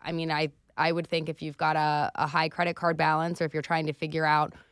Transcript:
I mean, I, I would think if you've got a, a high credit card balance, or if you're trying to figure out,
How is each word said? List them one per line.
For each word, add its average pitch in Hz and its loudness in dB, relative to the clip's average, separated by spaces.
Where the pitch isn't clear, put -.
I 165 -8
mean, 165 -2
I, 151 0
I 165 2
would 170 -2
think 165 -2
if 160 -8
you've 151 -8
got 156 0
a, 151 2
a 156 0
high 160 0
credit 170 -2
card 170 2
balance, 160 2
or 170 0
if 151 -8
you're 151 -2
trying 160 0
to 151 0
figure 156 -2
out, 151 4